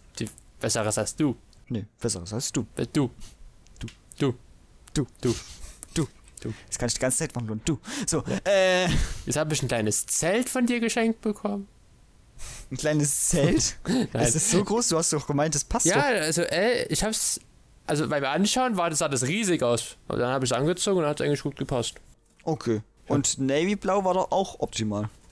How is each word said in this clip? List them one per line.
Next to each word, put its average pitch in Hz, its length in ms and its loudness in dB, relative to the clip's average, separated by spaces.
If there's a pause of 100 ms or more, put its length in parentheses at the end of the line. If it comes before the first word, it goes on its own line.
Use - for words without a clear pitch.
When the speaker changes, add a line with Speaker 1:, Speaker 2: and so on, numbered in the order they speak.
(180)
Speaker 1:
Die 110 100 -4 (320)
Besseres 110 380 0
als - 180 -2
du. 143 180 2 (360)
Speaker 2:
Nee, 104 160 -6 (120)
Besseres 98 360 -4
als - 180 -4
du. 113 140 -2 (100)
Speaker 1:
Äh, 127 160 -2
du. 135 180 2 (680)
Speaker 2:
Du. 120 80 -8 (320)
Speaker 1:
Du. 139 160 2 (580)
Speaker 2:
Du. 147 140 -2 (160)
Speaker 1:
Du. 120 120 2 (600)
Speaker 2:
Du. 160 120 -2 (360)
Speaker 1:
Du. 113 100 -6 (160)
Speaker 2:
Das - 100 -8
kann 123 100 -2
ich - 60 -2
die - 60 -6
ganze 131 180 0
Zeit 156 160 -4
machen, 120 120 -4
Luan. 110 180 -6
Du. 160 140 0 (280)
So, 160 220 0
Speaker 1:
Ja. 190 160 0
Speaker 2:
äh. 185 440 4 (360)
Speaker 1:
Jetzt - 120 0
hab 156 140 0
ich 147 120 -2
ein 123 60 0
kleines 110 380 0
Zelt 208 440 0
von 254 160 2
dir 240 140 0
geschenkt 226 420 0
bekommen. 202 440 -4 (1040)
Speaker 2:
Ein 131 60 -6
kleines 151 540 2
Zelt? - 500 4
Speaker 1:
<laughs> - 60 -14
Nein. 220 260 2
Speaker 2:
Es 120 220 2
ist - 160 0
so 190 120 4
groß, 220 260 0
du 165 100 2
hast 160 160 0
doch 143 120 -2
gemeint, 151 280 0
das 143 100 -2
passt - 220 0
Speaker 1:
Ja, 185 80 4 (180)
Speaker 2:
doch. 196 80 2
Speaker 1:
also, 160 220 0
äh, 214 460 2
ich - 160 -2
hab's, - 340 -2 (480)
also 147 220 0
beim 143 160 0
Anschauen 208 520 2
war 170 140 2
das, 156 80 -2
sah 156 100 2
das 131 140 0
riesig 175 400 0
aus. 120 340 0 (120)
Aber 110 100 -2
dann 123 140 0
hab 135 100 0
ich's 120 100 2
angezogen 175 460 2
und 165 60 4
dann 147 60 2
hat's 147 100 -2
eigentlich 143 220 0
gut 143 140 -6
gepasst. 127 380 -2 (480)
Speaker 2:
Okay. 113 400 0 (260)
Speaker 1:
Ja. - 60 2
Speaker 2:
Und - 240 0
Navy 151 380 2
Blau 196 280 0
war 180 100 4
doch 185 180 0
auch 185 280 0
optimal. 107 480 -2 (240)